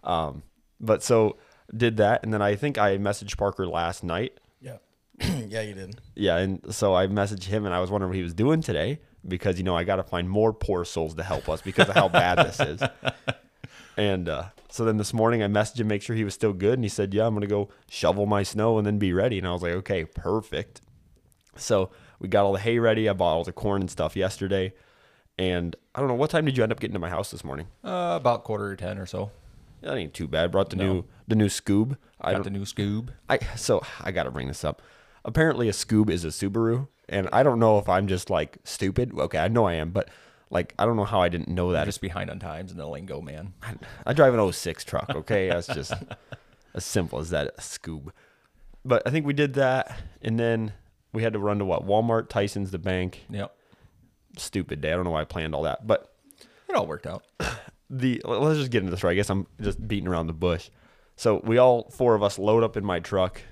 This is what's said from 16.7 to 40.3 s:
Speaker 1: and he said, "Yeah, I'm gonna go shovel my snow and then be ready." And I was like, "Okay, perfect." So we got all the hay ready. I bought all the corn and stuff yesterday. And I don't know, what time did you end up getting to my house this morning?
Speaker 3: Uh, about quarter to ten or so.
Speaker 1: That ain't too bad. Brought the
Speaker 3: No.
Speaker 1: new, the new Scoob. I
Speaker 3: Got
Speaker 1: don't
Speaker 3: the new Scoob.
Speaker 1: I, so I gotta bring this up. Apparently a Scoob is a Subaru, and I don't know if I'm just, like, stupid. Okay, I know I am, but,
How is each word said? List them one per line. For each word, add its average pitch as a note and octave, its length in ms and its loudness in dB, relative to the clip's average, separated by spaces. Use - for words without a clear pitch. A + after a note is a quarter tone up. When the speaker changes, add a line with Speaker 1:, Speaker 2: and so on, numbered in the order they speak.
Speaker 1:
and B2+ 100 0
he G#2 60 -2
said, G2 240 -2
"Yeah, G#2+ 140 2
I'm A2 80 0
gonna G#2 100 -2
go G2+ 240 0
shovel G2 340 2
my G#2 160 2
snow G#2+ 380 2
and G#2 80 2
then G#2 100 2
be G2 160 2
ready." G#2 240 2
And F#2 100 -4
I F2 60 -2
was F2 80 -4
like, E2+ 120 -2
"Okay, F#2 300 -4
perfect." - 800 -6
So F#2+ 340 0
we - 80 -8
got G2+ 160 4
all G2 100 4
the G2+ 60 0
hay A#2 200 2
ready. A2 280 4
I G2+ 60 2
bought F2 220 2
all E2+ 80 0
the - 100 -8
corn G2 300 0
and F2+ 80 -4
stuff - 240 -4
yesterday. F#2+ 580 -2
And F2 380 -2
I - 60 -10
don't C#3 100 0
know, A#2+ 60 2
what C#3+ 160 0
time D#3 140 2
did C3+ 120 0
you A#2+ 60 4
end A2 80 2
up A2+ 80 -4
getting - 160 -6
to G2 40 -4
my E2 120 -6
house F2+ 180 -4
this - 140 -14
morning? D2 240 -8
Speaker 3:
Uh, F3+ 360 -4
about B2 240 0
quarter G2+ 320 -6
to - 80 -12
ten G2 140 -6
or F#2+ 80 -10
so. F#2+ 240 -6
Speaker 1:
That C#3+ 140 -6
ain't E2+ 200 -8
too E2 120 -6
bad. D#2 240 0
Brought G2 200 0
the - 60 -6
Speaker 3:
No. F#2+ 160 0
Speaker 1:
new, F2+ 120 -2
the A2 80 2
new G#2+ 140 6
Scoob. G#2+ 460 0
I - 120 -2
Speaker 3:
Got G2+ 60 0
Speaker 1:
don't G2 80 -4
Speaker 3:
the - 40 -6
new G2 160 -8
Scoob. G#2 440 -4
Speaker 1:
I, - 80 2
so - 280 2
I - 100 -6
gotta D#2 200 -2
bring B1+ 160 -6
this - 160 -8
up. D2+ 180 -4
Apparently B2+ 460 4
a - 20 0
Scoob G#2+ 380 4
is E2+ 160 0
a D#2+ 40 -2
Subaru, A2+ 580 0
and F#2+ 240 -2
I B2 120 6
don't B2+ 160 4
know A2 180 8
if G2+ 100 0
I'm F#2+ 200 4
just, F#2 240 -2
like, D#2 320 -2
stupid. G#2 520 -2
Okay, D#2 220 -2
I D#2+ 120 2
know A2+ 160 4
I F2 80 2
am, E2 180 -4
but, F#2+ 180 -2